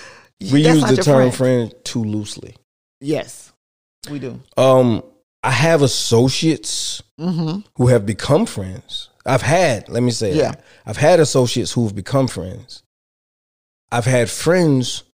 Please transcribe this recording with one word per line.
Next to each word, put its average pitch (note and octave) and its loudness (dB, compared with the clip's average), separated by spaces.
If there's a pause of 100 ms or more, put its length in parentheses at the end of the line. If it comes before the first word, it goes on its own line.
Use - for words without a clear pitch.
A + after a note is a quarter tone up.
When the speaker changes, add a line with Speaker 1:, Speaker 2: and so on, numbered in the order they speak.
(520)
Speaker 1:
We C#3+ 4
Speaker 2:
that's D#3+ 6
Speaker 1:
use D3+ 4
Speaker 2:
not B2 2
Speaker 1:
the C3 4
Speaker 2:
your A#2+ 0
Speaker 1:
term C3 4
Speaker 2:
friend. - -6
Speaker 1:
friend B2+ 0 (120)
too A#2 -6
loosely. G#2 -8 (440)
Speaker 2:
Yes, - -8 (560)
we D3 -10
do. B2+ -12 (180)
Speaker 1:
Um, B2+ 4 (380)
I B2 -2
have D3+ 2
associates - 0 (180)
Speaker 2:
Mm-hmm. E3 -4 (160)
Speaker 1:
who B2 2
have B2 4
become D3+ 0
friends. - -12 (180)
I've B2+ 0
had, C#3 0
let A#2 -2
me B2 2
say A2 -2
Speaker 2:
Yeah. D3+ 0
Speaker 1:
that. - -20 (240)
I've - -10
had E3 4
associates B2 0
who B2 -2
have G#2 -4
become C3 -2
friends. F2+ -12 (1120)
I've A#2+ -2
had B2 2
friends D#3 0 (120)